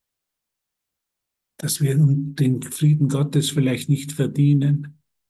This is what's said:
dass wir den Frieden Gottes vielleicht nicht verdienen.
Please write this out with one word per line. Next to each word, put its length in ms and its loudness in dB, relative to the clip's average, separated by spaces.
dass 240 -6
wir 160 0
den 640 0
Frieden 460 0
Gottes 440 -2
vielleicht 360 -2
nicht 240 -2
verdienen. 920 0